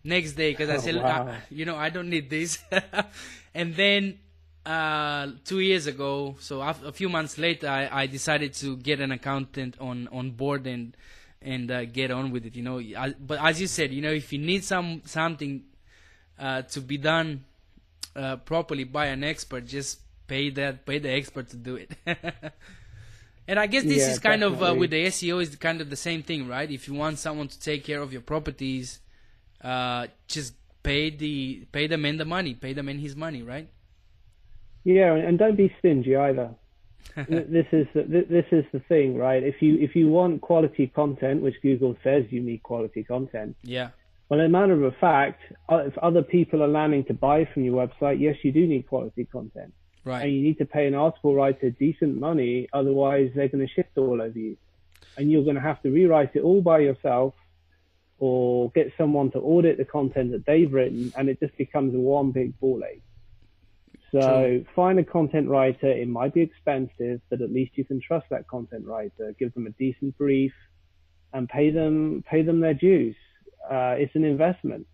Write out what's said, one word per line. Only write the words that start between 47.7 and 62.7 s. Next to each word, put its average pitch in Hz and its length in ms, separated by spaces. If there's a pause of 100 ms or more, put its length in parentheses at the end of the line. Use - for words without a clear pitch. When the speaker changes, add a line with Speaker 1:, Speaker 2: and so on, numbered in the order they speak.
Speaker 2:
website, 139 320
yes, 147 240
you 135 80
do 165 160
need 135 200
quality 127 380
content. 110 480 (320)
Speaker 1:
Right. 127 180
Speaker 2:
And 143 100
you 135 80
need 151 180
to 147 60
pay 147 220
an 139 80
article 147 400
writer 139 360
decent 143 480
money, 127 520
otherwise 139 640
they're 139 140
gonna 135 180
shit - 300
all 123 240
over 113 180
you. 110 160 (600)
And 147 120
you're 151 140
gonna 143 160
have 147 240
to 131 80
rewrite 156 440
it 143 60
all 190 200
by 165 180
yourself 135 540 (840)
or 123 540
get 147 260
someone 147 340
to 135 80
audit 165 380
the 131 80
content 131 460
that 110 140
they've 156 260
written, 127 460
and 135 120
it 131 120
just 147 160
becomes 135 380
one 135 360
big 127 300
ball 131 280